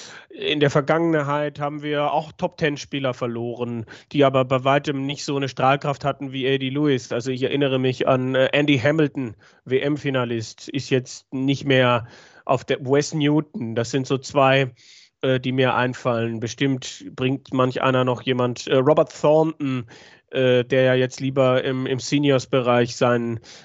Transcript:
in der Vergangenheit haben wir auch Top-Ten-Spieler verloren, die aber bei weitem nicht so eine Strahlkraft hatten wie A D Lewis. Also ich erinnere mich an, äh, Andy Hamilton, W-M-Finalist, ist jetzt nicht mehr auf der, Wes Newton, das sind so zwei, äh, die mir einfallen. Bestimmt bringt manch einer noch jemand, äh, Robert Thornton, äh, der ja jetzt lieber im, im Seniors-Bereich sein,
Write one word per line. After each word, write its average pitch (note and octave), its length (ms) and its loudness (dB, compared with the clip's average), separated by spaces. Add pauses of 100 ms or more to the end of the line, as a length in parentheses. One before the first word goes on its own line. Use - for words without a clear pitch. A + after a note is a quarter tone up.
(300)
in - 280 -4
der C#3+ 120 2
Vergangenheit D3 880 0
haben D3 220 -6
wir D3 320 -2
auch D#3 180 -4
Top-Ten-Spieler C#3+ 800 -4
verloren, A#2+ 720 -6 (260)
die C#3+ 140 4
aber C3 220 4
bei C3 180 0
weitem C#3 400 0
nicht C#3 220 -8
so C#3+ 100 -4
eine C#3 140 -2
Strahlkraft C#3 520 0
hatten C#3 300 -4
wie C3 160 -2
A C3+ 80 2
D C3+ 140 -4
Lewis. C#3+ 420 0
Also A#2 180 -2
ich B2+ 120 -6
erinnere C3 360 0
mich C3 300 0
an, C3 260 2
äh, C3 200 4
Andy D3 240 4
Hamilton, C#3+ 580 0 (300)
W-M-Finalist, C3 1040 -2
ist C3+ 180 -6
jetzt - 460 -4
nicht C3+ 320 -2
mehr B2 400 2 (400)
auf C3 180 0
der, C3 160 -2
Wes C#3+ 320 0
Newton, D3 600 0
das A#2 160 -2
sind C3 160 -2
so C#3 100 0
zwei, C3+ 580 2 (460)
äh, C3 180 2
die B2+ 140 -4
mir B2+ 220 2
einfallen. A#2 680 -2
Bestimmt B2+ 640 -4 (100)
bringt C3 380 -4
manch B2+ 300 0
einer B2+ 240 2
noch B2 160 -2
jemand, B2 440 -2
äh, C#3 100 2
Robert D3+ 440 2
Thornton, D3+ 680 0 (420)
äh, B2+ 340 2
der C3 200 2
ja B2+ 100 4
jetzt B2+ 260 0
lieber C3+ 440 2
im, C3 200 -2
im C3 140 -2
Seniors-Bereich B2 960 2
sein, A#2 440 0 (240)